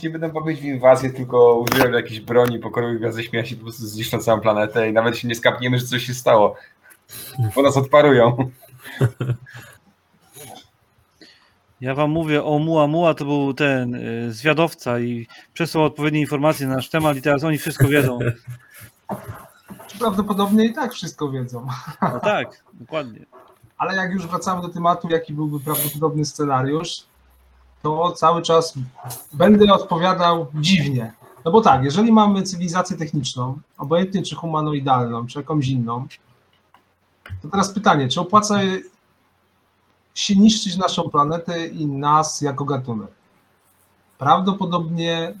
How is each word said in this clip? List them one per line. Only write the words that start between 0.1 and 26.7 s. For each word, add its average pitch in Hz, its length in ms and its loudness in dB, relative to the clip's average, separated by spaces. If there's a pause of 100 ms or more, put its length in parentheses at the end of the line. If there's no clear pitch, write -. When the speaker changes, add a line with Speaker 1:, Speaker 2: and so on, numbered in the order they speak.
Speaker 1:
bawić 156 320 -6
w - 20 -12
inwazję, 131 460 4
tylko 120 500 4
użyją 120 320 2
jakiejś 113 280 -4
broni 120 400 2
pokroju, 117 400 -4
gaz, 110 160 -4
zaśmieją 113 300 -6
się, 123 100 -12
po - 60 -16
prostu 113 260 -12
zniszczą 110 320 -6
całą 110 200 2
planetę 107 500 2
i 107 40 -2
nawet 113 240 2
się 120 100 -8
nie 117 80 -2
skapniemy, 123 440 0
że 123 60 -4
coś 123 200 -4
się 127 80 -6
stało. 113 420 4 (1000)
Bo 135 60 2
nas 139 160 4
odparują. 131 760 4 (3250)
Speaker 2:
Ja 131 140 -4
wam 147 160 0
mówię, 156 320 0
o 147 160 0
Muła 160 280 2
Muła 160 260 2
to 143 120 -4
był 143 280 0
ten, 127 420 0
y, 117 380 -6
zwiadowca 139 680 -2
i 120 280 -6 (260)
przesłał 160 320 0
odpowiednie 151 340 -2
informacje 147 480 0
na 131 80 -2
nasz 127 140 -6
temat 156 280 0
i 127 40 -10
teraz 143 220 0
oni 156 140 0
wszystko 139 300 2
wiedzą. 135 320 2 (1800)
Speaker 3:
Prawdopodobnie 208 680 2
i 226 80 0
tak 254 200 -4
wszystko 151 380 -8
wiedzą. 127 360 -8 (340)
Speaker 2:
No 143 180 -2
tak, 185 440 -4 (100)
dokładnie. 123 520 -12 (520)
Speaker 3:
Ale 175 180 -4
jak 190 160 -2
już 180 160 -4
wracamy 180 340 -4
do 175 80 -8
tematu, 170 400 -2
jaki 165 240 -2
byłby 147 260 -4
prawdopodobny 147 640 -2
scenariusz, 143 800 -2 (800)